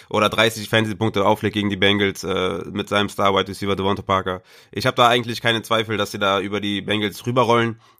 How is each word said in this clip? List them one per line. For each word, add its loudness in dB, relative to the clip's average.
oder 2
dreißig 0
Fantasy-Punkte 0
auflegt 2
gegen 0
die -2
Bengals, 2
äh, -2
mit -6
seinem 2
Star-Wide 0
Receiver -4
Devonta -2
Parker. -2
Ich -6
hab 0
da 6
eigentlich 0
keine 0
Zweifel, -2
dass -2
sie -10
da 2
über -4
die -4
Bengals -4
rüberrollen. 2